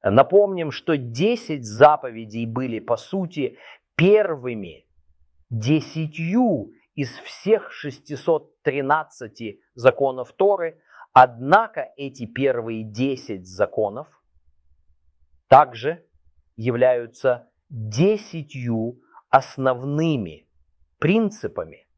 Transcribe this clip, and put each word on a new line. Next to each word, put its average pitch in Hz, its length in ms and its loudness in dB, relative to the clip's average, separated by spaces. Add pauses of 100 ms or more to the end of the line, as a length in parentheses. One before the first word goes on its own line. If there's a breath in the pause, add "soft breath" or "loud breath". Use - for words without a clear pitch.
Напомним, 165 680 4
что 156 260 -2
десять 139 680 -4
заповедей 113 800 4
были, 117 340 -6
по 113 180 -2
сути, 165 600 -6 (380 loud breath)
первыми 143 920 0 (600)
десятью 156 1200 -2 (220 soft breath)
из 135 240 -8
всех - 520 -2
шестисот 147 920 -6
тринадцати 135 1000 -4 (120)
законов 127 600 0
Торы, 185 480 0 (320 loud breath)
однако 131 840 4
эти 135 300 -12
первые 117 580 -4
десять 110 640 -6
законов 104 600 -4 (1400)
также 135 580 4 (520)
являются 120 920 -2 (200)
десятью 123 1300 -4 (300 soft breath)
основными 131 1200 -2 (480)
принципами 185 880 -4 (100)